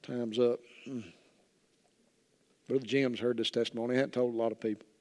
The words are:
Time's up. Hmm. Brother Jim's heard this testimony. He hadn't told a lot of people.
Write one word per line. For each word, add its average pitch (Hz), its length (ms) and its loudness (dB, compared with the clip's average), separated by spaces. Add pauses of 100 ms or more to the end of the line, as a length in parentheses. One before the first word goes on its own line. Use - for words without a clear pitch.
Time's 120 380 -4
up. 120 200 4 (260)
Hmm. 127 140 -8 (1700)
Brother 131 180 0
Jim's 123 340 2
heard 117 180 0
this 113 140 0
testimony. 120 420 0
He 127 60 2
hadn't 135 140 0
told 123 200 0
a 113 40 -2
lot 113 140 2
of 110 80 -10
people. 107 260 -4 (160)